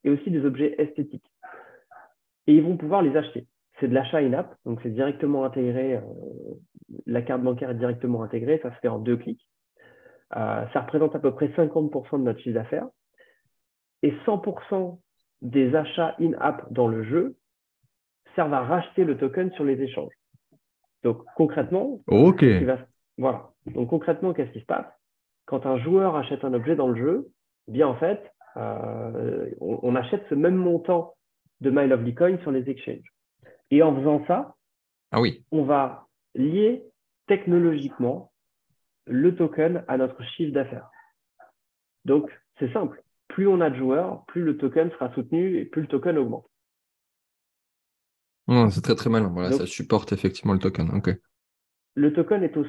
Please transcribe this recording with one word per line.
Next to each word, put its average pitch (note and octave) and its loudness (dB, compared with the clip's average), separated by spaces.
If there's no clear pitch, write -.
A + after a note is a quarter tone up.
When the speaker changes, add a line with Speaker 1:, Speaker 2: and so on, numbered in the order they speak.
Speaker 1:
et C#3 2
aussi D3 0
des C#3+ 0
objets C#3+ 0
esthétiques. - -4
Et D3+ 8
ils D#3 8
vont F3 0
pouvoir E3+ 0
les C#3+ 2
acheter. G2+ -4
C'est C3+ 0
de A#2+ 0
l'achat C3+ 0
in-app, C#3 0
donc A#2 -6
c'est A#2 -6
directement C#3+ 0
intégré, C3 -2
euh, G#2+ -4
la A#2+ -2
carte B2+ -4
bancaire B2+ -2
est A#2+ -4
directement A#2+ -2
intégrée, A#2+ -2
ça B2 -8
se - -20
fait B2 0
en A2+ -4
deux A#2+ 0
clics. - -8
Euh, A2 -4
ça C3 0
représente D3+ 0
à D3+ -4
peu C#3 0
près D3+ -2
cinquante D#3 0
pour D3 -6
cent D3 -4
de C3 0
notre A#2 -2
chiffre A#2 -6
d'affaires. A#2 -4
Et D3 2
cent G#3+ 0
pour - -6
cent F3+ -4
des B2+ 2
achats D#3+ 0
in-app D#3 -2
dans A#2 2
le A2+ -2
jeu F3 -2
servent D#3 0
à C3+ 0
racheter B2+ 0
le C#3+ 0
token F3+ -2
sur D3+ -6
les C3+ 0
échanges. B2 -6
Donc A2+ 0
concrètement, F#3+ 0
Speaker 2:
Ok. D#3+ 8
Speaker 1:
ce A2+ 8
qui F2 2
va... B2+ -2
voilà. B2 -2
Donc A#2+ -4
concrètement, F3+ -2
qu'est-ce B2+ -4
qui G#2+ -14
se - -20
passe ? - -4
Quand C3 -4
un C3 0
joueur F3 2
achète C#3 -4
un C3 -2
objet B2+ 0
dans C3+ 2
le A#2 0
jeu, F3+ 0
eh A2 -12
bien C#3 4
en - -2
fait, G3+ -2
euh, A2+ -6
on, G#2 -4
on B2 2
achète D#3 -4
ce D3+ -2
même E3 4
montant E3+ 0
de C3+ 2
My C#3 4
Lovely A#2+ 2
Coin F3+ 2
sur D3 -6
les C3 -2
exchanges. - -10
Et D3 8
en D3+ 6
faisant D3 2
ça, G3 -2
Speaker 2:
Ah A2+ 2
oui. - 0
Speaker 1:
on D#3 2
va C3+ 0
lier G3+ 2
technologiquement E3+ 2
le D3+ 2
token E3 0
à C3 -2
notre B2+ -2
chiffre D3+ -6
d'affaires. B2 -4
Donc, D3 2
c'est B2 -4
simple. - -4
Plus F#3+ 0
on F#3+ 4
a D#3 4
de B2+ -6
joueurs, C3+ -2
plus F3 -6
le D3+ 0
token D#3+ 0
sera B2 -8
soutenu E3+ -2
et - -2
plus - -4
le C#3+ -4
token D#3 0
augmente. A#2+ -4
Speaker 2:
Non, A#2+ 8
c'est F#2+ 0
très, A#2 2
très - -2
malin. A2 2
Voilà, F2+ -2
Speaker 1:
Donc, C3+ 0
Speaker 2:
ça F#2 -4
supporte - -2
effectivement G2+ 0
le F#2+ 4
token. E2 -2
Ok. G2 0
Speaker 1:
le D3 2
token E3+ 0
est D#3 -2
au D3 0